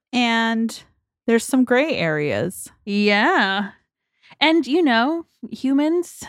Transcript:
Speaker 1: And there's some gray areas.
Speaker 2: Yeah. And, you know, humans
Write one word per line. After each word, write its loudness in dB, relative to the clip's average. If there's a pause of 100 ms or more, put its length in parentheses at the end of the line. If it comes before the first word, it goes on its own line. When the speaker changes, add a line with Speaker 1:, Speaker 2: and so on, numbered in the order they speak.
(120)
Speaker 1:
And -2 (460)
there's 2
some 2
gray 0
areas. -4 (160)
Speaker 2:
Yeah. 0 (720)
And, 2
you 0
know, 2 (260)
humans -2